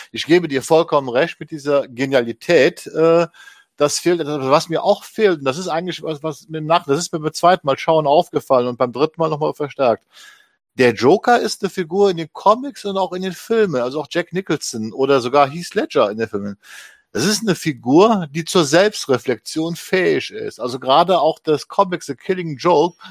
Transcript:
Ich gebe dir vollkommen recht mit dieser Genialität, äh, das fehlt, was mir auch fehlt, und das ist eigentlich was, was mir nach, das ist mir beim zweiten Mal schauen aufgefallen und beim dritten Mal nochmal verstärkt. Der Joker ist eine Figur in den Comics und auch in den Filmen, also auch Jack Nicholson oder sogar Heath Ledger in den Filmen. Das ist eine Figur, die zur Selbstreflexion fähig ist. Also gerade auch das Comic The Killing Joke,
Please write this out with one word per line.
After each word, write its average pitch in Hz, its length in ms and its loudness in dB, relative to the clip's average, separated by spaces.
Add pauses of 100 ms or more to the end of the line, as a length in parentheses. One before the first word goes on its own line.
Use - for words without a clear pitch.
(120)
Ich - 140 -10
gebe 165 240 4
dir 135 120 -2
vollkommen 160 460 2
recht 131 320 -2
mit 156 120 -16
dieser 143 360 -2
Genialität, 135 1000 0
äh, 165 400 2 (500)
das 147 200 0
fehlt, 170 280 0
was 143 440 0
mir 160 140 -4
auch 196 220 0
fehlt, 190 340 0
und 139 60 -12
das 131 120 -2
ist 180 120 -8
eigentlich 165 340 -6
was, 151 180 -8
was 156 280 -10
mir 156 120 -8
nach, 165 240 0
das 143 140 0
ist 175 140 -6
mir 170 60 -6
beim 151 140 -6
zweiten 175 320 2
Mal 135 120 0
schauen 156 280 2
aufgefallen 139 640 2
und 120 100 -6
beim 123 140 0
dritten 147 280 -2
Mal 160 100 0
nochmal 151 240 -4
verstärkt. 131 500 -2 (720)
Der 123 180 4
Joker 175 460 4
ist 220 240 -4
eine 185 60 -4
Figur 190 420 0
in 170 60 -8
den 160 140 -10
Comics 240 540 0
und 196 120 -6
auch 185 140 -2
in 185 120 -8
den 185 100 -6
Filmen, 196 480 0
also 131 180 -4
auch 147 100 -8
Jack 170 240 -4
Nicholson 131 600 -6
oder 135 260 2
sogar 131 300 2
Heath 170 240 -12
Ledger 156 380 0
in 110 60 -8
den 113 120 -4
Filmen. 101 280 -8 (540)
Das 127 140 -2
ist 214 160 -2
eine 202 140 0
Figur, 160 760 2
die 160 140 -8
zur 180 180 2
Selbstreflexion 160 1120 0
fähig 165 560 -2
ist. 110 300 -12
Also 123 180 -6
gerade 156 400 2
auch 156 200 0
das 147 280 -2
Comic 180 360 -2
The 131 120 -10
Killing 170 420 -6
Joke, 170 400 2 (140)